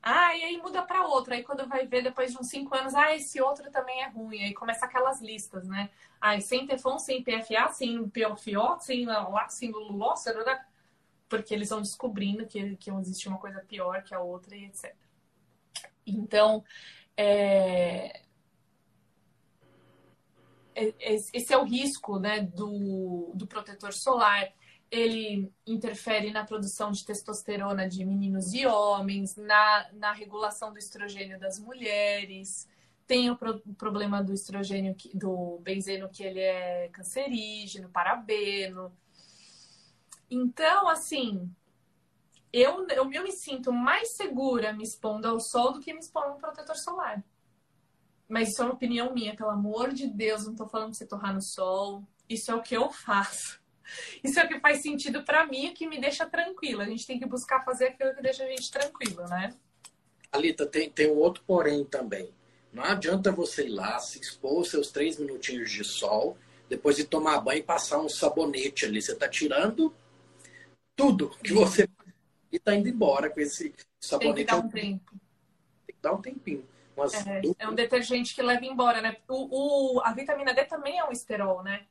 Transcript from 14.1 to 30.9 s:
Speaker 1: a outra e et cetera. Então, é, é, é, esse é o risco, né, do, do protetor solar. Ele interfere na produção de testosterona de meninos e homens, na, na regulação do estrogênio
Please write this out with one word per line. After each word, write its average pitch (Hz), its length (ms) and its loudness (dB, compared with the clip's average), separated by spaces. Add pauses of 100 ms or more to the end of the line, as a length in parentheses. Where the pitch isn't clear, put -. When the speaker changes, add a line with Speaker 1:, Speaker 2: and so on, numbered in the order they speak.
Speaker 1:
a 185 40 -4
outra 180 360 -10
e 202 100 -16
et 196 100 -20
cetera. - 220 -16 (1080)
Então, 214 600 4 (500)
é, 196 1080 4 (2500)
é, 220 160 2 (100)
é, 214 160 0 (160)
esse 240 220 0
é 262 40 8
o 262 60 6
risco, 247 540 -2
né, 208 240 0
do, 190 920 -4
do 185 100 -6
protetor 202 480 -10
solar. 202 580 4 (380)
Ele 220 600 0 (160)
interfere 220 680 -2
na 214 120 -2
produção 208 480 -4
de 196 140 -6
testosterona 202 840 -4
de 185 160 -6
meninos 190 500 0
e 262 120 0
homens, 202 720 2
na, 208 560 6
na 208 180 -2
regulação 208 640 -6
do 208 40 -18
estrogênio 196 600 -10